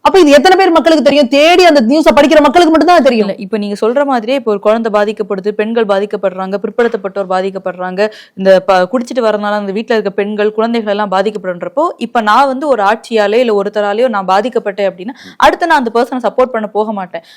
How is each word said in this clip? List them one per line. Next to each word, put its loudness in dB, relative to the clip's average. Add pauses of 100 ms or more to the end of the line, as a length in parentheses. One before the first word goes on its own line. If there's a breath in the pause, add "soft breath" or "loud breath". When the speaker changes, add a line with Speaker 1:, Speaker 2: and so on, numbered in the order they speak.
Speaker 1:
அப்ப 4
இது 6
எத்தனை 6
பேர் 4
மக்களுக்கு 2
தெரியும்? 2
தேடி 4
அந்த 6
நியூஸை 2
படிக்கிற 4
மக்களுக்கு 4
மட்டும்தான் 4
தெரியும். 2
Speaker 2:
இல்ல, -8
இப்ப -8
நீங்க -6
சொல்ற 0
மாதிரியே -2
இப்ப -4
ஒரு -2
குழந்தை 0
பாதிக்கப்படுது, -2
பெண்கள் -2
பாதிக்கப்படுறாங்க, -4
பிற்படுத்தப்பட்டோர் -4
பாதிக்கப்படுறாங்க, -4 (240 loud breath)
இந்த 2
ப-, 2
குடிச்சிட்டு -4
வரனால -2
அந்த -6
வீட்டுல -6
இருக்க -2
பெண்கள், -2
குழந்தைகள் -4
எல்லாம் -4
பாதிக்கப்படுன்றப்போ, -4 (120)
இப்ப -4
நான் 2
வந்து -4
ஒரு 0
ஆட்சியாலே 0
இல்ல 2
ஒருத்தராலேயோ -4
நான் -4
பாதிக்கப்பட்டேன் -2
அப்படின்னா, -14 (200 loud breath)
அடுத்து 0
நான் 2
அந்த -2
பர்சனை -2
சப்போர்ட் -2
பண்ண -4
போக -4
மாட்டேன். -10 (140 soft breath)